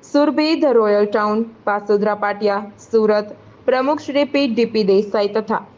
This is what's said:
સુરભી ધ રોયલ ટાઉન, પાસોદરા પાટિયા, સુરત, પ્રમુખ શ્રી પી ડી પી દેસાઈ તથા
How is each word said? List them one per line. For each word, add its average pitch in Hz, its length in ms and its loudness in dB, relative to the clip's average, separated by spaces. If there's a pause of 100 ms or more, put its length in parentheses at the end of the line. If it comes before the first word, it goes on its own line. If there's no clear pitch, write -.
(120)
સુરભી 302 480 0
ધ 311 40 0
રોયલ 214 400 4
ટાઉન, 214 400 -2 (200)
પાસોદરા 208 500 0
પાટિયા, 202 560 -4 (220)
સુરત, 214 440 0 (280)
પ્રમુખ 262 360 0
શ્રી 262 240 0
પી 277 240 0
ડી 226 160 0
પી 220 200 -2
દેસાઈ 202 440 2
તથા 202 360 -4 (140)